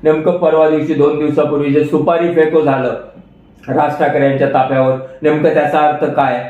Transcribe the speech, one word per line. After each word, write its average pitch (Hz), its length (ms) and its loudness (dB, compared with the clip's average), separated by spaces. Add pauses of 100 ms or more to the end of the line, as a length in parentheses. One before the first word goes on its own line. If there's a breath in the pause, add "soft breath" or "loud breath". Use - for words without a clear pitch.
नेमकं 156 300 0
परवा 156 360 2
दिवशी 156 260 0
दोन 147 240 2
दिवसापूर्वी 143 520 0
जे 147 140 2
सुपारी 170 480 0
फेको 156 280 2
झालं 131 340 -2 (760)
राज 143 300 -2
ठाकरे 143 260 0
यांच्या 135 240 0
ताफ्यावर, 131 460 0 (280 loud breath)
नेमकं 151 320 2
त्याचा 151 240 0
अर्थ 151 260 0
काय? 131 460 -2